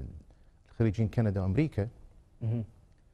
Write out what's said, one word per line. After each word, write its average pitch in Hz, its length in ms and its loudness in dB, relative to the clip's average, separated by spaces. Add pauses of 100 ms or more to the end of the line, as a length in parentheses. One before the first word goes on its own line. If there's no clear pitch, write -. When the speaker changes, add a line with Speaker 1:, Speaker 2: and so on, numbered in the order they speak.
(800)
Speaker 1:
خريجين 113 280 2
كندا 101 340 2
وأمريكا، 104 460 0 (540)
Speaker 2:
مهم. 113 220 -2 (500)